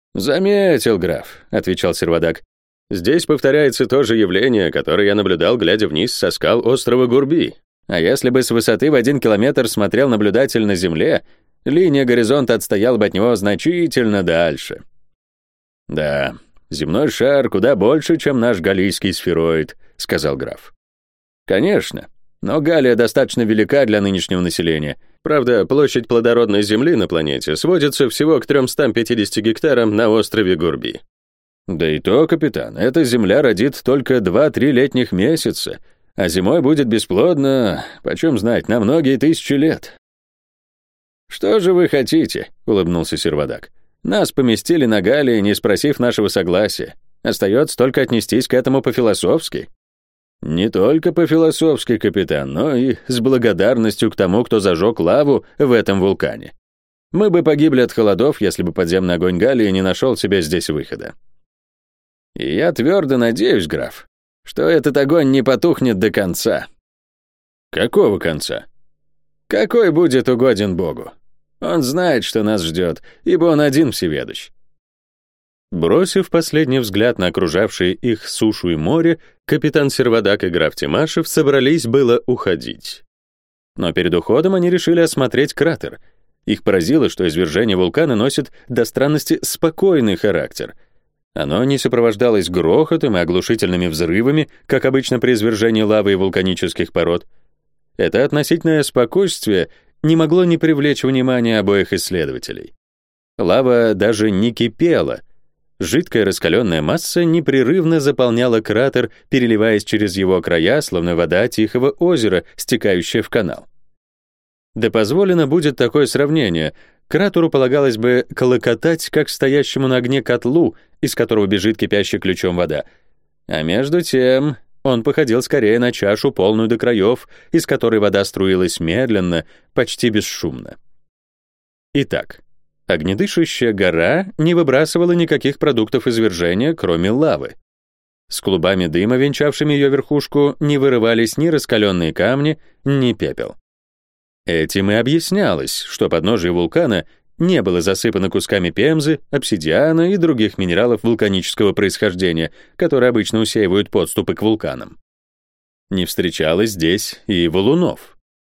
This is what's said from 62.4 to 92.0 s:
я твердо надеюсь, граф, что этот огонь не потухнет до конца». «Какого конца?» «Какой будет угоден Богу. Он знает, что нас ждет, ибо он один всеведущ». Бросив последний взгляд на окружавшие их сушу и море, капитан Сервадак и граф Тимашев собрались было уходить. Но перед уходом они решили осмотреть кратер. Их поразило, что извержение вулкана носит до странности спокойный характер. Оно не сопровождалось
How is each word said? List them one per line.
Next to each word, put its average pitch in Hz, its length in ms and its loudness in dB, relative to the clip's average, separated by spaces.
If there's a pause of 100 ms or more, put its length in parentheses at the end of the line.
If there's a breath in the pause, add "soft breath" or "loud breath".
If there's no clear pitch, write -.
я 156 180 0
твердо 143 440 0
надеюсь, 117 480 2
граф, 71 420 -8 (380)
что - 180 -6
этот 151 340 2
огонь 139 340 2
не 135 100 4
потухнет 127 560 0
до 101 140 0
конца». 92 560 -2 (1040)
«Какого 117 480 0
конца?» - 460 -6 (800)
«Какой 214 440 0
будет 139 380 2
угоден 113 460 2
Богу. 82 360 -6 (520)
Он 170 180 -2
знает, 139 440 -2
что 110 180 -2
нас 104 180 0
ждет, 82 400 -4 (220 soft breath)
ибо 170 220 2
он 151 160 2
один 143 300 2
всеведущ». 69 600 -6 (1200)
Бросив 131 580 0
последний 151 500 0
взгляд 110 380 0
на 90 100 0
окружавшие 92 640 0
их - 340 -4
сушу - 420 -2
и 82 60 0
море, 156 440 0 (260 soft breath)
капитан 147 440 0
Сервадак 113 540 2
и 95 60 0
граф 80 260 0
Тимашев 139 520 -2
собрались 139 600 2
было 120 400 2
уходить. 82 760 -6 (720)
Но 85 160 -2
перед 85 220 2
уходом 139 400 2
они 180 160 0
решили 175 300 2
осмотреть 143 560 0
кратер. - 440 -2 (460)
Их - 160 -2
поразило, 101 480 2
что - 180 -4
извержение 90 480 0
вулкана 113 400 0
носит 135 360 -2 (160 soft breath)
до - 180 0
странности 147 560 -2
спокойный 160 720 0
характер. 78 600 -4 (580)
Оно 78 300 -2
не 135 160 0
сопровождалось 117 680 0